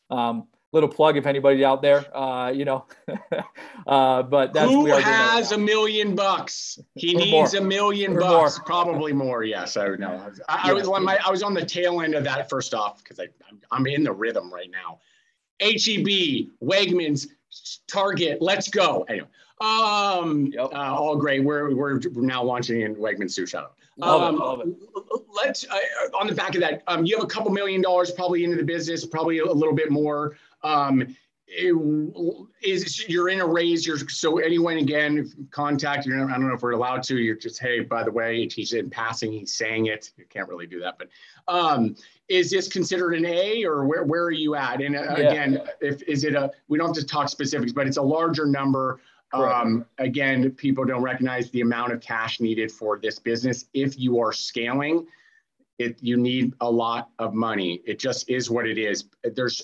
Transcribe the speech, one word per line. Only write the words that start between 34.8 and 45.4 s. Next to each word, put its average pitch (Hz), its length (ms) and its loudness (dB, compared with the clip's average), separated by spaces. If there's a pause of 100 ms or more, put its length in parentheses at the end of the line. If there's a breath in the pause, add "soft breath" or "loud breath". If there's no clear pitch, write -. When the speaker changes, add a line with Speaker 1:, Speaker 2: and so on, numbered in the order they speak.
Speaker 2:
if - 320 -8
contact, 143 540 -2
you 131 100 -2
know, 135 120 0
I 135 60 -2
don't 131 160 0
know 127 60 -2
if 120 80 -6
we're 120 100 0
allowed 123 320 -2
to, 135 140 -2
you're 113 180 0
just, - 240 -10
"Hey, 120 200 -2
by 113 220 -2
the 117 80 -2
way," 113 380 -2
he's 107 240 -8
in 107 180 -2
passing, 113 420 -6
he's 104 220 -8
saying 110 320 0
it. 107 320 -6
You 92 100 -20
can't 95 200 -8
really 87 180 -12
do 87 140 -12
that, 90 180 -8
but, 90 100 -16 (380 soft breath)
um, 151 480 2 (340 soft breath)
is 180 220 2
this 185 160 0
considered 175 480 -2
an 165 100 0
A, 196 400 0
or 147 220 0
where, 160 160 0
where 165 220 0
are 170 80 0
you 156 240 -2
at? 131 260 -2
And, 143 140 -2
uh, 143 60 -4
Speaker 1:
Yeah. 147 120 -4
Speaker 2:
again, 143 480 4 (180)